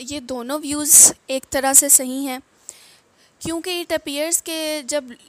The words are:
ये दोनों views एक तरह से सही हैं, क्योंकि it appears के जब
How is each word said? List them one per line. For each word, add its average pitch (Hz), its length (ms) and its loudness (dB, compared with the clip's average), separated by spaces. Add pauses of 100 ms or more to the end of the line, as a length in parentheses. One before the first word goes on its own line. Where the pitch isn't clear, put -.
ये 285 200 -10
दोनों 254 400 -6
views 294 520 6 (180)
एक 262 220 -2
तरह 269 200 2
से 277 160 4
सही 269 360 2
हैं, 262 180 -6 (960)
क्योंकि 339 440 -6
it - 60 -12
appears 311 500 -2
के 311 420 -6
जब 254 340 -6 (120)